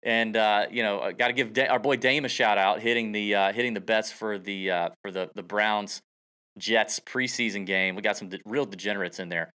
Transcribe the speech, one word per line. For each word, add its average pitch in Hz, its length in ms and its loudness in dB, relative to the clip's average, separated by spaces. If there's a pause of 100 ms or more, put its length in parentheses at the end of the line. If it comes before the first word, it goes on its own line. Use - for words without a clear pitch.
And, 113 340 0
uh, 107 340 4
you 117 120 -2
know, 101 160 0
uh, 95 120 -2
gotta 123 220 0
give 123 200 -2
Da-, 127 140 2
our 123 120 2
boy 131 180 2
Dame 131 260 2
a 127 60 -4
shout 107 280 2
out, 98 220 4
hitting 117 320 0
the, 104 240 0
uh, 98 180 4
hitting 120 200 0
the 101 80 -4
bets 110 300 0
for 107 260 -6
the, 95 340 -4
uh, 85 180 0 (140)
for 101 80 -8
the, 92 240 -4
the 101 80 -10
Browns 104 580 -2 (560)
Jets 110 420 2
preseason 117 680 -2
game. 95 300 0
We 104 60 -8
got 104 160 0
some 95 120 -10
de-, 92 160 -10
real 127 200 -2
degenerates 95 540 -6
in 90 100 -8
there. 82 260 -4